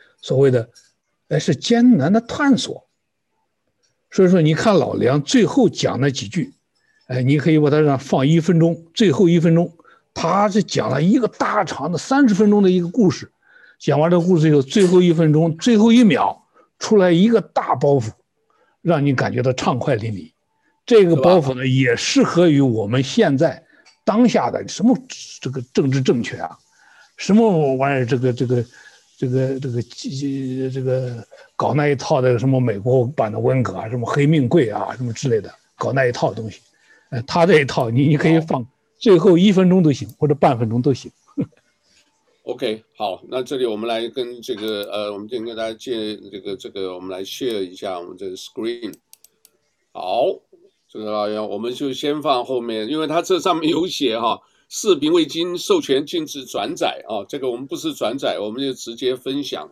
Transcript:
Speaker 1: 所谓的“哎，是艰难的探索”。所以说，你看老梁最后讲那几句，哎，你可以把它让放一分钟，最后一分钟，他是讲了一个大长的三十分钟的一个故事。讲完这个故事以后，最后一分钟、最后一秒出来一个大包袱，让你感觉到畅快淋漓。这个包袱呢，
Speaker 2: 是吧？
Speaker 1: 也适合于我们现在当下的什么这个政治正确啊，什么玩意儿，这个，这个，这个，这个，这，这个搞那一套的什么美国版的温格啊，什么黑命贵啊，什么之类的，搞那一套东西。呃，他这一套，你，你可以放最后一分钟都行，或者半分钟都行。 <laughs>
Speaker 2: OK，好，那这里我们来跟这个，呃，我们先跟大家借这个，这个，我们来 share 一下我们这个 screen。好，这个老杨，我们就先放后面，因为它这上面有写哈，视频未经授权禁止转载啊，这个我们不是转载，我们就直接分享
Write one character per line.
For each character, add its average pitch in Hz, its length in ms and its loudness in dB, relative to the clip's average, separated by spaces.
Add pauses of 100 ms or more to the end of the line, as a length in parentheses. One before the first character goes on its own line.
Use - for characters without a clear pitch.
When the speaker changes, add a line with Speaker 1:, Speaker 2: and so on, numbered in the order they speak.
(220)
Speaker 1:
所 135 160 -4
谓 135 140 4
的 117 180 0 (600)
“哎， 151 100 -2
是 - 160 0
艰 233 420 4
难 147 160 0
的 226 80 2
探 285 340 0
索”。 - 320 -6 (1200)
所 196 120 2
以 180 60 6
说， 180 100 4
你 156 140 4
看 202 220 2
老 110 180 0
梁 117 300 0
最 233 240 2
后 233 200 2
讲 120 320 -4
那 139 120 0
几 131 160 -8
句， 139 260 -6 (540)
哎， 127 160 -4
你 143 160 2
可 165 100 0
以 156 80 4
把 147 140 2
它 151 100 4
让 143 160 2
放 135 300 0
一 165 120 4
分 165 200 2
钟， 165 340 0
最 196 180 2
后 156 160 4
一 170 120 4
分 165 160 4
钟， 165 200 0 (380)
他 190 340 0
是 202 140 0
讲 - 300 -2
了 135 100 -2
一 196 160 4
个 233 100 0
大 - 380 -2
长 - 260 -8
的 165 60 -4
三 277 320 2
十 202 60 2
分 208 160 4
钟 208 100 4
的 185 80 4
一 180 100 4
个 170 80 -2
故 185 220 2
事。 - 220 -4 (480)
讲 143 200 0
完 165 120 2
这 175 80 4
个 165 40 2
故 180 140 4
事 156 100 4
以 156 40 6
后， 147 100 6
最 185 240 2
后 180 160 6
一 175 100 6
分 160 220 4
钟、 160 240 2
最 240 180 2
后 220 160 6
一 240 120 8
秒 127 440 0 (300)
出 - 200 0
来 180 140 6
一 180 160 4
个 220 140 2
大 - 320 -6
包 143 220 2
袱， 107 160 -2 (720)
让 160 200 2
你 143 80 2
感 127 220 -2
觉 123 80 -2
到 127 100 0
畅 131 280 -4
快 139 160 -2
淋 107 180 -6
漓。 87 180 -12 (540)
这 220 180 6
个 170 120 4
包 175 220 4
袱 135 180 0
呢， - 0 -
Speaker 2:
是 - 0 -
吧？ 127 100 -6
Speaker 1:
也 131 300 2
适 - 260 0
合 180 260 2
于 143 140 4
我 110 240 0
们 123 160 0
现 151 340 2
在 143 300 -2 (380)
当 220 260 2
下 - 220 0
的 - 160 -6
什 - 160 -6
么 240 120 4 (460)
这 135 80 -8
个 131 100 -8 (140)
政 147 160 0
治 135 100 0
正 202 220 2
确 - 160 -8
啊， - 180 -12 (640)
什 - 160 0
么 170 440 2
玩 135 140 0
意 139 40 0
儿， 131 100 0
这 120 140 -2
个， 127 120 0
这 120 140 -4
个， 120 180 0 (540)
这 135 100 -4
个， 131 320 -2
这 139 80 -8
个， 120 140 -4
这， 135 880 -8
这 131 140 -8
个 127 440 -6 (280)
搞 107 180 -2
那 147 140 2
一 143 80 0
套 135 260 -2
的 127 160 2
什 120 100 -2
么 135 120 2
美 117 180 -2
国 123 300 2
版 110 240 -4
的 110 80 -6
温 127 240 0
格 92 140 -6
啊， 85 120 -10
什 123 80 -6
么 117 100 -6
黑 143 200 0
命 147 200 2
贵 131 220 2
啊， 104 260 -6
什 127 80 -10
么 120 80 -6
之 135 160 -8
类 113 140 0
的， 95 100 -14 (240)
搞 - 160 -4
那 131 140 0
一 123 60 0
套 - 200 -2
东 110 200 -10
西。 - 100 -20 (480)
呃， 123 140 -8
他 170 240 2
这 156 140 6
一 135 40 -2
套， 123 240 -4
你， 131 180 2
你 151 80 4
可 160 140 2
以 165 100 4
放 151 240 -4 (360)
最 190 180 6
后 175 180 4
一 190 160 6
分 185 200 4
钟 190 100 4
都 156 100 4
行， - 160 -6 (120)
或 156 80 0
者 143 80 0
半 143 240 2
分 117 100 -2
钟 120 140 -2
都 139 100 2
行。 - 180 -10 (240)
<laughs> - 140 -6 (920)
Speaker 2:
OK， 120 400 -6 (120)
好， 98 320 -8
那 131 140 -6
这 131 160 -8
里 127 80 -2
我 110 100 -4
们 113 140 -6
来 117 180 -4
跟 120 320 -8
这 117 140 -10
个， 104 380 -6
呃， 104 200 -6
我 101 60 -10
们 107 100 -12
先 113 160 -8
跟 113 140 -12
大 113 100 -6
家 113 60 -8
借 110 420 -8 (140)
这 98 100 -16
个， 98 160 -10
这 92 140 -14
个， 95 240 -8
我 90 60 -14
们 92 100 -14
来 92 140 -10
share 110 400 -6
一 92 120 -12
下 92 240 -10
我 87 60 -14
们 92 100 -18
这 95 140 -12
个 92 60 -12
screen。 117 580 -10 (960)
好， 92 340 -4 (640)
这 - 120 -18
个 107 120 -10
老 104 160 -4
杨， 107 220 -6
我 101 80 -8
们 117 160 -8
就 139 180 -6
先 147 300 -6
放 131 240 -2
后 123 160 -4
面， 110 260 -6
因 151 120 -6
为 156 80 -4
它 156 120 -2
这 175 200 0
上 175 180 -2
面 160 100 -4
有 160 200 -2
写 113 320 -4
哈， 113 200 -2 (300)
视 202 260 0
频 147 160 -2
未 170 140 2
经 175 320 -6
授 170 240 -2
权 143 240 -2
禁 165 180 -6
止 135 220 -14
转 147 300 -8
载 95 320 -6
啊， 101 200 -8
这 143 120 -10
个 131 100 -6
我 117 80 -6
们 135 80 -14
不 165 100 -12
是 156 180 -8
转 120 220 -6
载， 120 240 -6
我 104 120 -8
们 127 100 -10
就 139 120 -6
直 117 220 -14
接 127 200 -4
分 135 280 -8
享 80 280 -12